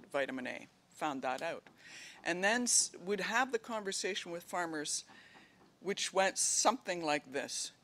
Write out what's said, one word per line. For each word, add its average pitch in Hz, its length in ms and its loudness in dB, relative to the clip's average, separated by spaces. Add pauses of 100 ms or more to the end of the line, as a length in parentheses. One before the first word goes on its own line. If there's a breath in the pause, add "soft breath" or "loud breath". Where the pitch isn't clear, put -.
(120)
vitamin 131 340 0
A?" - 220 -8 (220)
Found 139 320 -2
that 131 200 -2
out, 160 220 -4 (640 loud breath)
and 175 180 0
then 240 200 4
s-, - 260 4 (160)
would 196 140 -2
have 233 320 0
the 233 60 0
conversation 202 720 -4
with 175 100 -8
farmers, 160 640 -2 (760 loud breath)
which - 320 -2
went 190 240 4
something - 640 2
like 147 300 2
this. 123 400 -4 (120)